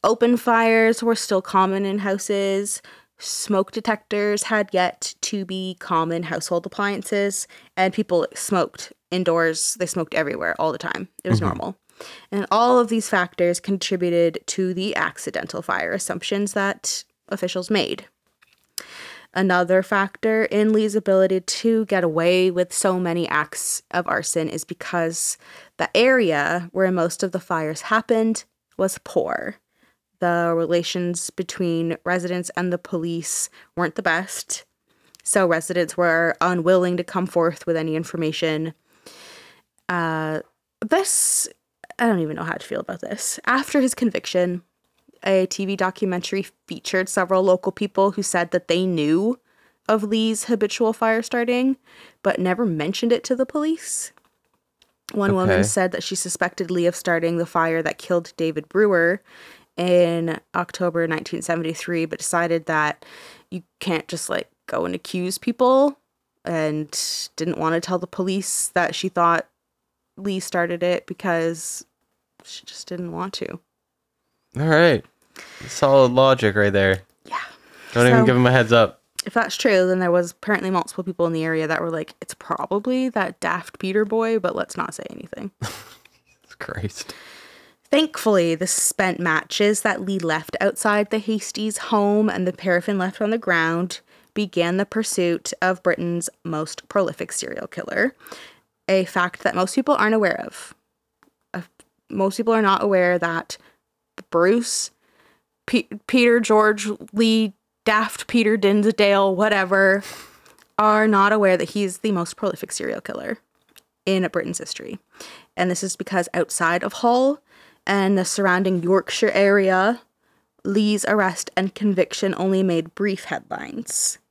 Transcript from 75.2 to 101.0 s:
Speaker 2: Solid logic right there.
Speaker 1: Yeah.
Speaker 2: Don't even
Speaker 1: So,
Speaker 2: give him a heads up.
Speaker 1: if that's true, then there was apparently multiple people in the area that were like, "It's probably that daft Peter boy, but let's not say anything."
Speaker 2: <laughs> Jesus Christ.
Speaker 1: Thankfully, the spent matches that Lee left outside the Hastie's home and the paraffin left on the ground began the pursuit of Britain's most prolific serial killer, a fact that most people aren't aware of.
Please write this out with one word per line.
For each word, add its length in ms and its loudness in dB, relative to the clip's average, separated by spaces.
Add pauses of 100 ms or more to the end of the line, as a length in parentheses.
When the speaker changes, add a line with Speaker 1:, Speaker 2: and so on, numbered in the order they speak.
Speaker 2:
Solid 440 6
logic 440 6
right 180 4
there. 280 4 (240)
Speaker 1:
Yeah. 120 -8 (560)
Speaker 2:
Don't 140 6
even 140 8
Speaker 1:
So, 40 6
Speaker 2:
give 100 6
him 120 6
a 40 6
heads 220 4
up. 280 4 (240)
Speaker 1:
if 80 -12
that's 220 0
true, 320 4
then 120 2
there 120 2
was 200 2
apparently 400 -2
multiple 320 -2
people 240 -2
in 60 -2
the 100 -2
area 240 -2
that 140 0
were 100 -2
like, 280 -8
"It's 140 -14
probably 760 -2
that 300 -4
daft 400 -6
Peter 260 0
boy, 340 0
but 160 -2
let's 200 -6
not 180 -6
say 160 -14
anything." 460 -12
Speaker 2:
<laughs> 60 -12
Jesus 960 -16
Christ. 560 -10 (800)
Speaker 1:
Thankfully, 640 2
the 120 -4
spent 520 -2
matches 640 0
that 200 -2
Lee 180 -4
left 420 -4
outside 480 0
the 100 0
Hastie's 580 -4
home 520 2
and 180 -2
the 60 -2
paraffin 440 0
left 240 -4
on 100 0
the 60 0
ground 600 0 (360)
began 420 0
the 80 0
pursuit 760 -2
of 220 0
Britain's 460 -2 (140)
most 440 -8
prolific 440 -2
serial 360 -8
killer, 480 -4 (720)
a 180 2
fact 360 -2
that 140 -2
most 200 0
people 200 2
aren't 200 2
aware 240 2
of. 360 -14 (800)